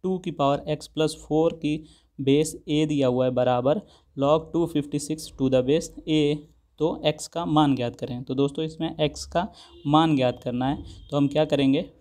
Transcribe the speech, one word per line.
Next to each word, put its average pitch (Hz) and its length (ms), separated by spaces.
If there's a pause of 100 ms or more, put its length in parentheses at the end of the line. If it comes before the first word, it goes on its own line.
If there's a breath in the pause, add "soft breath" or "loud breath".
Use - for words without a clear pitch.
टू 185 140
की 180 140
पावर 143 380
x 151 180
प्लस 156 300
फ़ोर 160 360
की 151 220 (420 loud breath)
बेस 147 360
a 156 340
दिया 139 200
हुआ 127 160
है 127 80
बराबर 123 480 (360 soft breath)
log 151 360
टू 170 160
फिफ्टी 147 320
सिक्स - 320
to 135 180
the 131 140
base 156 240 (220)
a, 156 120 (580)
तो 156 100 (180)
x - 200
का 170 180
मान 151 300
ज्ञात 120 200
करें। 123 280
तो 131 100
दोस्तों, 139 300
इसमें 160 300 (100)
x 147 220
का 180 220 (400 loud breath)
मान 156 280
ज्ञात 123 240
करना 127 280
है, 147 140 (280 loud breath)
तो 143 60
हम 143 120
क्या 151 180
करेंगे 143 420 (120)